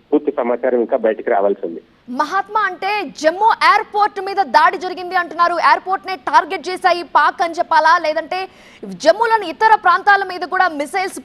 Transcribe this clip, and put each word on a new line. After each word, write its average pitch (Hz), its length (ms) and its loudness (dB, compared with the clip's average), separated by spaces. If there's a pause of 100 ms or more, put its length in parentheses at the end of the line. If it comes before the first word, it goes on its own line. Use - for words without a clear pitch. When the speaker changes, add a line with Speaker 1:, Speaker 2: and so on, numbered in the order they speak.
(120)
Speaker 1:
పూర్తి 147 240 0
సమాచారం 123 440 -2
ఇంకా 113 160 -2
బయటికి 110 340 -2
రావాల్సి 101 360 -2
ఉంది. - 160 -12 (280)
Speaker 2:
మహాత్మా, 381 500 -4
అంటే 392 420 -4 (160)
జమ్మూ 349 280 0
ఎయిర్‌పోర్ట్ 415 720 0
మీద 381 160 -6
దాడి 330 420 4
జరిగింది 359 360 -8
అంటున్నారు. 339 400 0
ఎయిర్‌పోర్ట్ 359 520 0
నే 370 100 -6
టార్గెట్ 311 520 0
చేశాయి 349 340 0
పాక్ 302 400 2
అని 339 120 -4
చెప్పాలా, 330 440 4
లేదంటే 320 500 -4 (360)
జమ్మూలోని 359 640 0
ఇతర 427 320 2
ప్రాంతాల 381 420 4
మీద 359 160 -10
కూడా 370 280 0
మిసైల్స్ 320 560 -6